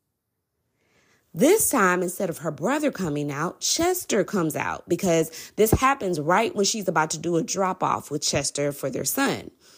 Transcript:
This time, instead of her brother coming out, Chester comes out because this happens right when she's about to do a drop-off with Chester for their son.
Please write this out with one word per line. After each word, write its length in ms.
This 360
time, 320
instead 280
of 100
her 120
brother 400
coming 400
out, 300
Chester 640
comes 320
out 340
because 680
this 160
happens 480
right 360
when 100
she's 220
about 240
to 60
do 200
a 60
drop-off 680
with 140
Chester 480
for 180
their 160
son. 460